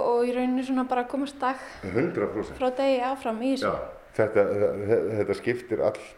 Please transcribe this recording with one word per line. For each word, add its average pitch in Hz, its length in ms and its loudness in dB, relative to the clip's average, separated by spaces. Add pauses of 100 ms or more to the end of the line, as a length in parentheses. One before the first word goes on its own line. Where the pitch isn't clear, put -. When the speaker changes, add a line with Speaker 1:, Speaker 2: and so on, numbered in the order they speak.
Speaker 1:
og 240 180 4
í 247 80 0
rauninni 254 300 0
svona 262 240 0
bara 247 160 0
komast 269 340 -4
dag 262 160 0 (280)
Speaker 2:
Hundrað 107 500 0
prósent. - 240 -6
Speaker 1:
frá 254 180 2
degi 269 260 2
áfram 254 420 -4
í 269 100 2
þessu. - 160 0
Speaker 2:
Já, 85 100 0 (360)
þetta, 107 300 4 (440)
þe-, 107 300 2
þetta 101 180 2
skiptir - 480 -2
allt 107 160 2 (180)